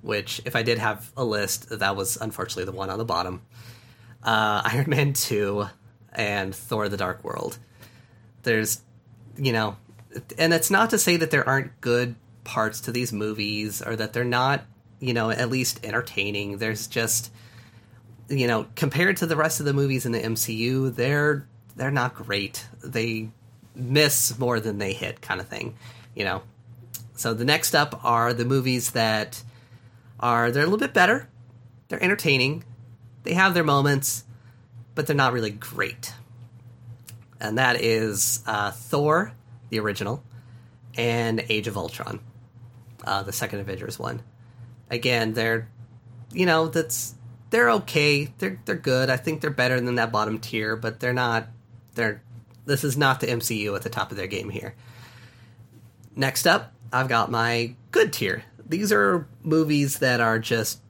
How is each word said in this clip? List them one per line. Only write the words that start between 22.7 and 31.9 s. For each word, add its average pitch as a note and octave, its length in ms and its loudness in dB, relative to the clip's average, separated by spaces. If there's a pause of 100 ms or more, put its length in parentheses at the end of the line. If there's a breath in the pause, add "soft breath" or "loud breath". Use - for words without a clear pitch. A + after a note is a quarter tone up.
They A2+ 480 -4 (440)
miss C3 640 2
more B2 220 2
than G#2+ 180 -4
they G2 140 -2
hit F#2 300 -6
kind F#2 180 -6
of - 80 -10
thing, - 280 -8 (380 loud breath)
you G#2 100 -4
know. F#2 180 -2 (720)
So A2+ 200 -2
the A#2 100 -4
next D3 300 2
up D3 300 2
are A#2 280 4
the A#2+ 140 -2
movies B2+ 460 0
that A2 520 0 (720 loud breath)
are, A#2+ 320 2
they're C#3 120 2
a D3+ 40 4
little G3+ 120 2
bit C4+ 160 -2
better. G#3 340 4 (600)
They're - 140 -4